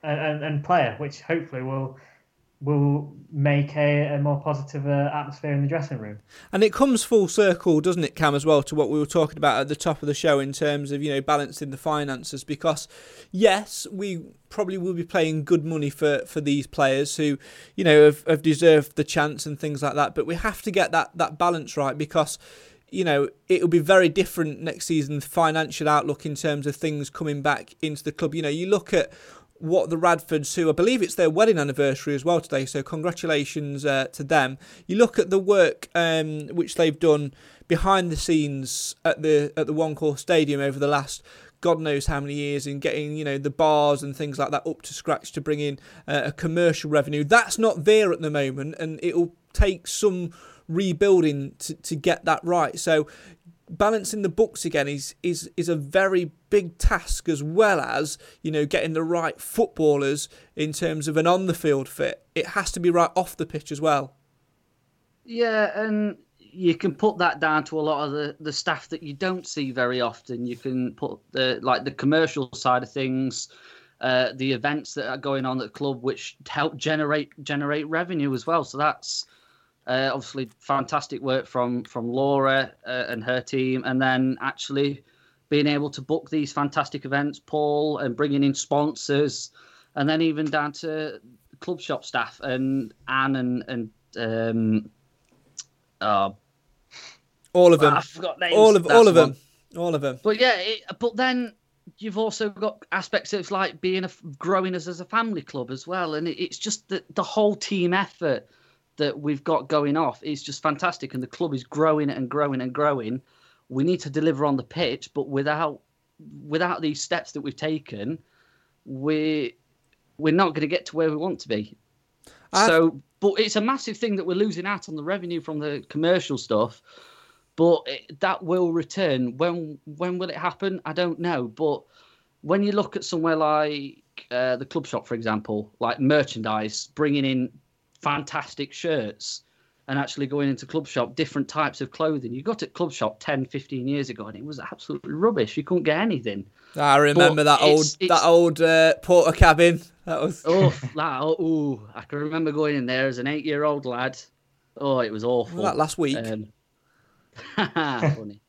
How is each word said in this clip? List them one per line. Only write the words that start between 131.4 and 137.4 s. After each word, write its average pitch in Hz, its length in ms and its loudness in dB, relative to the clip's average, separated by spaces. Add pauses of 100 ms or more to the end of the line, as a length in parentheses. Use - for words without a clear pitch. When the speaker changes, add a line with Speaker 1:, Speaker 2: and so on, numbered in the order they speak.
Speaker 3:
But 147 360 -2 (580)
when 185 220 0
you 202 100 0
look 208 220 -2
at 185 100 -8
somewhere 165 300 0
like, 151 960 -2
uh, 127 260 0
the 135 80 -8
club 147 200 -6
shop, - 220 -6
for 120 60 -6
example, 107 640 -4
like, 120 200 -2
merchandise, 110 920 0
bringing 143 320 0
in 131 260 -2 (500)